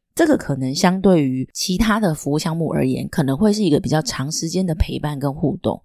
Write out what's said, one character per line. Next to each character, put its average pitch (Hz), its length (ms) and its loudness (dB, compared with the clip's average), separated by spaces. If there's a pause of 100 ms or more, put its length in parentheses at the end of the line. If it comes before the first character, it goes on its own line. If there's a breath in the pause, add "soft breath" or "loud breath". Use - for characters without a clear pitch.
(160)
这 330 120 4
个 285 80 4
可 139 220 -2
能 131 180 -4
相 185 240 2
对 185 260 4
于 131 280 -2
其 - 240 -4
他 214 200 2
的 202 160 2
服 147 160 -6
务 147 80 0
项 160 200 -2
目 165 160 -2
而 147 120 2
言， 131 220 -2
可 - 160 0
能 135 140 0
会 214 160 4
是 214 100 0
一 180 60 4
个 147 100 4
比 98 80 -4
较 156 140 2
长 139 280 -6
时 160 200 -6
间 185 160 -2
的 160 100 0
陪 156 240 -8
伴 147 180 -6
跟 139 160 -4
互 156 240 -2
动。 - 280 -4